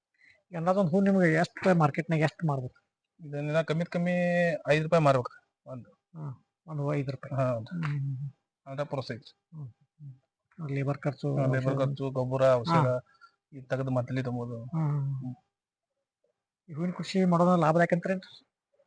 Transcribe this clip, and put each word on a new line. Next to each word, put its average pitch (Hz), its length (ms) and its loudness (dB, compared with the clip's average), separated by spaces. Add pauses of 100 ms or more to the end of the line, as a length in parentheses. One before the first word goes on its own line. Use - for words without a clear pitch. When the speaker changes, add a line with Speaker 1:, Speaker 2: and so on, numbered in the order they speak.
(520)
Speaker 1:
ಅಂದಾಜ್ 175 260 0
ಒಂದ್ 190 140 2
ಹೂ 190 100 4
ನಿಮ್ಗೆ 190 320 4
ಎಷ್ಟ್ 170 420 0
ಮಾರ್ಕೆಟ್ನಾಗ 160 440 2
ಎಷ್ಟ್ 156 260 0
ಮಾರ್ಬೋದು? 135 300 -2 (440)
Speaker 2:
ಇದನ್ನ 147 420 -2
ಕಮ್ಮಿತ್ 160 280 -2
ಕಮ್ಮಿ 175 260 -2 (540)
ಐದ್ 156 140 4
ರೂಪಾಯಿ 160 200 4
ಮಾರ್ಬೇಕ್ರಿ 135 340 2 (280)
ಒಂದು. 127 240 -16 (240)
Speaker 1:
ಹಾ, 156 120 -12 (420)
ಒಂದು 147 260 -4
ಐದ್ 139 160 -4
ರೂಪಾಯಿ. 135 260 -10
Speaker 2:
ಹಾ. 131 120 0
Speaker 1:
ಹ್ಮ್, 127 360 -4
ಹ್ಮ್, 147 160 -4
ಹ್ಮ್. 139 300 -6 (360)
Speaker 2:
ಹಂಡ್ರೆಡ್ 139 240 -8
ಪರ್ಸೆಂಟ್. 127 380 -8 (240)
Speaker 1:
ಹ್ಮ್, 151 160 -14 (920)
ಹ್ಮ್. 156 120 -10
ಲೇಬರ್ 139 280 -4
ಖರ್ಚು, 143 340 -4
Speaker 2:
ಹಾ, 139 140 0
ಲೇಬರ್ 131 240 0
Speaker 1:
ಔಷಧ. 135 100 -2
Speaker 2:
ಖರ್ಚು, 135 300 -2
ಗೊಬ್ಬರ, 131 340 -2
Speaker 1:
ಹಾ. 131 120 6
Speaker 2:
ಔಷಧ, 139 340 2 (640)
ಇದ್ 131 160 -18
ತೆಗ್ದು 131 220 -2
ಮತ್ತಲ್ಲಿ 127 320 -2
ತಗೋದು. 120 400 -6
Speaker 1:
ಹ್ಮ್, 156 260 -2
ಹ್ಮ್, 147 100 0
ಹ್ಮ್. 139 160 -2
Speaker 2:
ಹ್ಮ್. 127 200 -8 (1300)
Speaker 1:
ಈ 170 40 -14
ಹೂವಿನ 170 180 -4
ಕೃಷಿ 190 340 0
ಮಾಡೋದ್ರಲ್ಲಿ 175 360 4
ಲಾಭದಾಯಕ 165 320 4
ಅಂತೀರೇನ್ರಿ? 185 400 -4 (540)